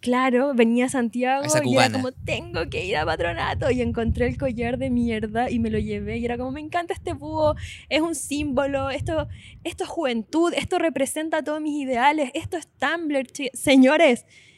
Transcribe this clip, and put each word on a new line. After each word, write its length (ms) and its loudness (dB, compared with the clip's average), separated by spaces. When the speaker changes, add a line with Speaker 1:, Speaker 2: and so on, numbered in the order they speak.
Speaker 1:
Claro, 520 2
venía 320 4
a 40 -2
Santiago 540 0
Speaker 2:
A 40 -4
esa 100 2
Speaker 1:
y 40 4
era 60 0
Speaker 2:
cubana. 280 4
Speaker 1:
como, 160 -2
"Tengo 580 -6
que 160 -6
ir 100 -2
a 120 0
Patronato". 640 -2
Y 100 0
encontré 460 -2
el 100 -4
collar 400 -4
de 140 -4
mierda 580 -2
y 80 -2
me 140 0
lo 80 0
llevé. 400 -6
Y 60 -4
era 120 -4
como, 140 -6
"Me 100 -8
encanta 320 -4
este 200 -8
búho, 420 0
es 120 2
un 120 -2
símbolo, 760 -2
esto, 360 -4
esto 220 -6
es 40 -14
juventud, 680 0
esto 220 -2
representa 680 -2
todos 160 -4
mis 220 -4
ideales, 540 2
esto 200 -6
es 120 -6
Tumblr, 540 -2
chi-, 240 -6
señores". 720 6